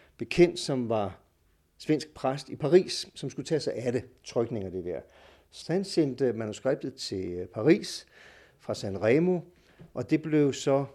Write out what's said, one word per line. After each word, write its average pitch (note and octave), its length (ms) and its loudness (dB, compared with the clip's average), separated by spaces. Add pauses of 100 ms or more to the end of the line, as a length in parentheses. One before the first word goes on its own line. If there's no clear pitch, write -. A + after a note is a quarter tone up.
(180)
bekendt, E3+ 420 4
som B2+ 300 -4
var G#2 300 -2 (580)
svensk - 360 -2
præst C#3 360 -4
i - 60 -10
Paris, - 600 2
som C#3 140 -8
skulle - 160 -10
tage D#3 140 0
sig - 140 -4
af A#2+ 180 -2
det, A#2+ 120 -2 (220)
trykning A#2 400 -2
af F2+ 60 -8
det F2+ 140 -8
der. E2+ 140 -6 (520)
Så - 220 -8
han G3 100 0
sendte C3+ 500 0
manuskriptet A2+ 600 -4
til, - 320 -6
øh, F2 220 -6
Paris D#3+ 580 0 (540)
fra - 140 -6
San G2 300 -6
Remo, E3 360 4 (540)
og B2 160 -6
det D#3 120 2
blev D3+ 320 2
så, C#3 420 0